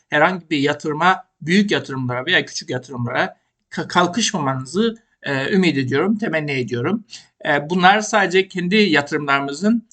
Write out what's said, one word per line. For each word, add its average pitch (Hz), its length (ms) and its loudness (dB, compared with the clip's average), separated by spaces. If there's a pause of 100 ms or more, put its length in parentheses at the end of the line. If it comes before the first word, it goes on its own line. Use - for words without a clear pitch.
herhangi 170 420 0
bir 156 80 0
yatırıma, 151 680 0 (160)
büyük 196 300 2
yatırımlara 131 560 -4
veya 170 180 0
küçük - 260 -12
yatırımlara 127 640 -6 (340)
ka-, 160 180 -6
kalkışmamanızı, 175 1080 -2 (280)
e, 139 300 -4
ümit 175 260 4
ediyorum, 143 400 0
temenni 156 340 -2
ediyorum. 127 520 -2 (420)
E, 147 240 0
bunlar 185 300 4
sadece 190 480 2
kendi 180 280 0
yatırımlarımızın, 147 1160 2